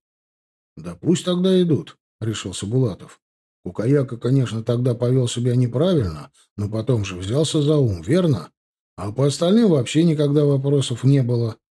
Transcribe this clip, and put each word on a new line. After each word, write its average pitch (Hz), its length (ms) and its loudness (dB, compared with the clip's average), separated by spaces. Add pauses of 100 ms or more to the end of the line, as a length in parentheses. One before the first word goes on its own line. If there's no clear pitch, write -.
(800)
«Да - 160 -14
пусть - 320 -2
тогда 180 340 2
идут», — 156 380 -2 (240)
решился 104 420 -8
Булатов. 107 560 -4 (440)
«Кукаяка, 123 520 -2
конечно, 120 460 -2
тогда 120 320 0
повёл 123 340 0
себя 123 280 -2
неправильно, 123 760 0 (260)
но 101 140 -6
потом 110 340 -2
же 92 120 -10
взялся 131 440 -2
за 147 160 2
ум, 110 240 0
верно? 127 500 0 (460)
А 98 160 -8
по 135 140 0
остальным 185 440 2
вообще 143 340 2
никогда 151 400 2
вопросов 139 600 0
не 139 180 6
было. 117 340 -2 (240)